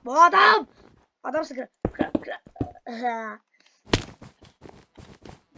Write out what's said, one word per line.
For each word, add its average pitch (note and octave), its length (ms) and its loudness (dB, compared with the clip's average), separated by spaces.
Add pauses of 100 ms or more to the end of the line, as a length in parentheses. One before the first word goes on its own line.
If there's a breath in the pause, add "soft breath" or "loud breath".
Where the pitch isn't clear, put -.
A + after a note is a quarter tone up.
bu C#4 160 2
adam! F#4+ 460 6 (560)
Adam C#4+ 220 -4
sıkı. C4 220 -12 (260)
Kıra, - 180 -4
kıra. - 1300 -8 (2250)